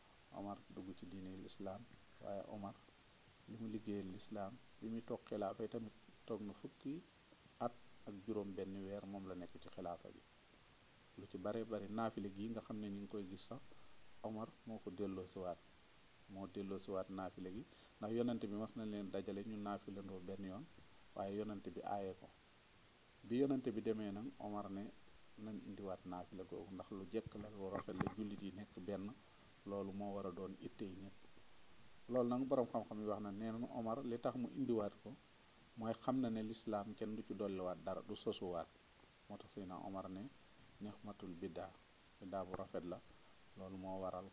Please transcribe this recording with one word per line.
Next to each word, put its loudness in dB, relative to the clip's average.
Omar 0
dugg -4
ci -6
diiney -4
lislaam, -4
waaye 0
Omar -2
li -4
mu 0
liggéeyal 2
lislaam, -2
bi 0
muy 2
toog 0
xilaafa 4
tamit, 0
toog 2
na 0
fukki -4
at 6
ak -4
juróom 4
benn 2
weer, 0
moom -2
la 0
nekk -2
ci -10
xilaafa -2
gi. -12
Lu -6
ci -4
bare 4
bari, 2
naafile 2
gi 0
nga 0
xam -2
ne 0
ñu 0
ngi -2
koy 0
gis -6
sax, -4
Omar 0
moo -2
ko -2
delloosiwaat, 0
moo -2
delloosiwaat 2
naafile 0
gi, -2
ndax 2
Yonent 6
bi 0
mas 0
na 0
leen 0
dajale, 2
ñu -2
naafilandoo -2
benn -2
yoon, -2
waaye 2
Yonent 2
bi -2
aaye 2
ko. -10
Bi 6
Yonent 8
bi 4
demee 4
nag, -2
Omar 0
ne, 0
"Nañ -4
indiwaat -2
naafile -4
googu, -4
ndax -6
lu -2
jekk 0
la, -4
lu -2
rafet 0
la, 2
jullit 0
yi -2
nekk -8
benn, 0
loolu 2
moo 0
war 0
a 2
doon -2
ittey -4
ñépp." -8
Loolu 10
nag, 8
boroom 10
xam-xam 2
yi 2
wax 6
na, 0
nee 0
nañu 0
Omar 4
li 4
tax 4
mu 4
indiwaat 6
ko, -6
mooy 4
xam 6
na 8
ne 4
lislaam 2
kenn 0
du -2
ci -2
dolliwaat 4
dara, 2
du -4
sosuwaat. 2
Moo -4
tax -12
Seydina -4
Omar -2
ne, -4
"Nixmatul -4
biddaa, -2
biddaa 2
bu -2
rafet 0
la." -2
Loolu -4
moo -2
waral 0